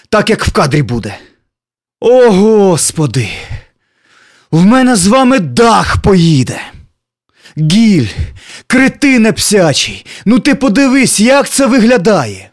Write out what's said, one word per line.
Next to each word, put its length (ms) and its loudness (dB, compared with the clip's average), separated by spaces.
так 220 0
як 160 -4
в 60 -2
кадрі 300 0
буде. 360 -8
О, 300 4
Господи! 1000 0
В 140 2
мене 320 2
з 100 -2
вами 320 2
дах 640 0
поїде. 580 0
Гіль, 480 2
кретине 680 0
псячий, 760 -2
ну 140 2
ти 160 0
подивись, 680 0
як 300 0
це 160 -2
виглядає. 880 0